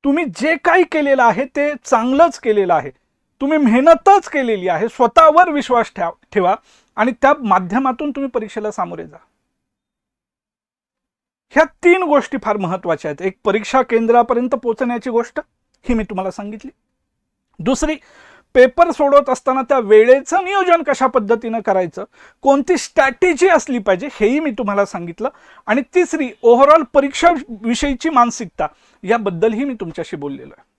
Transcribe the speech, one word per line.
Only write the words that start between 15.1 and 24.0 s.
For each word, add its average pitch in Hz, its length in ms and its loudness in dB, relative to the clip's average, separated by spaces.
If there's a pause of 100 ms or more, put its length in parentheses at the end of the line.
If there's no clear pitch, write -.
ही 254 80 -2
मी 220 100 -2
तुम्हाला 190 280 -8
सांगितली. 208 400 -16 (880)
दुसरी, 269 360 -2 (600)
पेपर 277 360 4
सोडवत 285 380 2
असताना 262 320 -2
त्या 262 180 0
वेळेचं 247 640 4
नियोजन 359 400 0
कशा 262 240 -2
पद्धतीनं 226 520 -2
करायचं, 190 440 -4 (400)
कोणती 277 340 2
स्ट्रॅटेजी 320 720 0
असली 269 300 0
पाहिजे, 196 320 -2